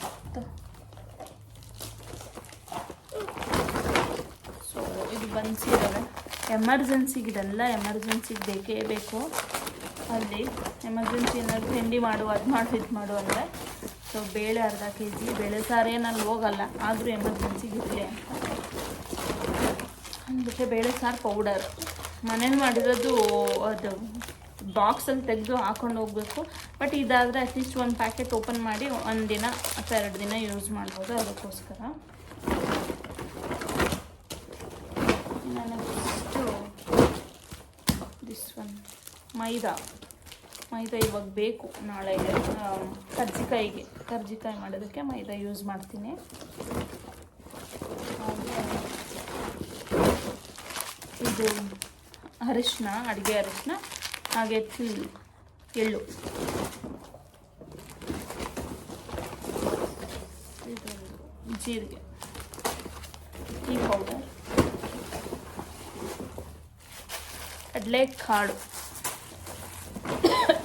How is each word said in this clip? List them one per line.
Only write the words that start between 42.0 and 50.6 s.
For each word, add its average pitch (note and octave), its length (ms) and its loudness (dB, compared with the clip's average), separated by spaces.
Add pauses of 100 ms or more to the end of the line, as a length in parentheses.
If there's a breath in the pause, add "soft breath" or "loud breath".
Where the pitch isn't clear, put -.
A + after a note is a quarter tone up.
ಆ, G3+ 40 -2 (500)
ಕರ್ಜಿಕಾಯಿಗೆ, A3 680 0 (260)
ಕರ್ಜಿಕಾಯಿ A3 540 -6
ಮಾಡೋದಕ್ಕೆ G3+ 380 -6
ಮೈದಾ A3+ 320 -4
ಯೂಸ್ G3+ 300 -4
ಮಾಡ್ತೀನಿ. G3+ 480 -6 (2000)
ಹಾಗೆ - 380 -2 (2750)